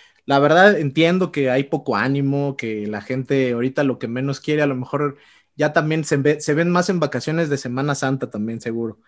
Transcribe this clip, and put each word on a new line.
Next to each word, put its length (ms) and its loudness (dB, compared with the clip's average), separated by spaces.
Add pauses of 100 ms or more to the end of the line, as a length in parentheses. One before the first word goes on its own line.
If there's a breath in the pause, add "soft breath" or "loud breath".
(260 loud breath)
La 140 4
verdad, 400 8
entiendo 520 2
que 180 0
hay 160 2
poco 300 -2
ánimo, 640 0
que 300 -6
la 140 -6
gente 520 -2
ahorita 300 0
lo 160 0
que 80 -6
menos 320 -4
quiere, 220 -2
a 60 2
lo 80 -2
mejor 420 -4 (380 soft breath)
ya 180 0
también 300 0
se 140 0
ve, 240 0
se 120 -2
ven 180 0
más 180 0
en 100 -2
vacaciones 500 -2
de 80 0
Semana 360 -4
Santa 360 -4
también, 320 -6
seguro. 460 -6